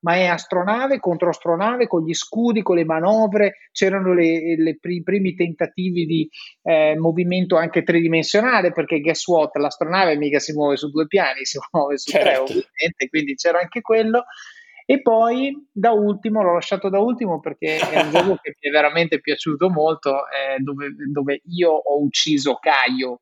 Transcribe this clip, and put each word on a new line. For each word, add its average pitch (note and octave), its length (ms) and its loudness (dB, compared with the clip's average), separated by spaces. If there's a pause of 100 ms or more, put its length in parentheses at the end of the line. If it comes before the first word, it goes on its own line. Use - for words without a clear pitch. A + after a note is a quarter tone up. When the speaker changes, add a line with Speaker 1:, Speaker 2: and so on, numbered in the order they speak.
Speaker 1:
ma E3+ 120 2
è F#3 120 2
astronave G3+ 720 -2
contro F3 300 -2
astronave, G#3 580 -2
con E3 160 -2
gli D#3+ 100 -4
scudi, A3+ 480 -2
con F3+ 140 0
le E3 80 2
manovre. G3 880 0
C'erano F#3+ 420 0
le, E3 420 2
le D#3+ 220 0
pri-, F3 240 -6
primi F#3+ 320 0
tentativi F3 720 -4
di, D#3+ 220 -2 (340)
eh, D#3 340 2
movimento F3 600 0
anche E3 260 2
tridimensionale, F3 920 2
perché D#3+ 280 -2
guess D#3 260 -2
what? D#3 300 2
L'astronave D#3 600 0
mica D3 220 0
si D#3 140 -4
muove D3 240 0
su D3 140 -6
due D3+ 180 -2
piani, C3+ 360 0
si - 140 -8
<laughs> - 140 -14
muove C#3+ 260 0
su - 140 -10
tre, - 100 4
Speaker 2:
Certo. C3 200 2
Speaker 1:
ovviamente, C3+ 680 -4
quindi D3 260 -2
c'era E3+ 240 0
anche F3+ 220 -6
quello. A3 440 0 (680)
E C#4 120 2
poi, A#3+ 500 2 (180)
da A3 220 2
ultimo, G#3 500 0
l'ho F3 120 4
lasciato F#3+ 340 -2
da F#3+ 100 0
ultimo A3 400 0
perché - 380 -6
è D#3 260 0
un D3+ 80 0
Speaker 2:
<laughs> - 0 -
Speaker 1:
gioco F3+ 320 2
che - 180 -12
mi D3 80 -4
è C#3+ 40 -2
veramente D3+ 480 2
piaciuto D#3 500 -2
molto, D3+ 560 0
eh, C3+ 320 -4
dove, C#3 300 -6 (240)
dove C#3+ 320 -4
io F3 260 2
ho D3 320 0
ucciso C#3+ 540 0
Caio B2+ 640 0